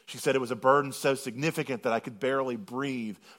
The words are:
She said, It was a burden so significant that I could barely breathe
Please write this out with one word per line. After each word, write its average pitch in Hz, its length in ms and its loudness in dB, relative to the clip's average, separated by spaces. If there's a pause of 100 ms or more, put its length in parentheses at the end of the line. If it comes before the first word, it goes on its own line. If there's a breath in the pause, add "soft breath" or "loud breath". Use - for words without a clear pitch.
She - 120 -12
said, 135 160 2
It 135 60 4
was 123 100 -4
a 123 60 -2
burden 135 360 6
so 139 220 2
significant 135 680 -4
that 117 80 2
I 113 80 2
could 117 180 -12
barely 131 380 0
breathe 117 600 -6 (220 loud breath)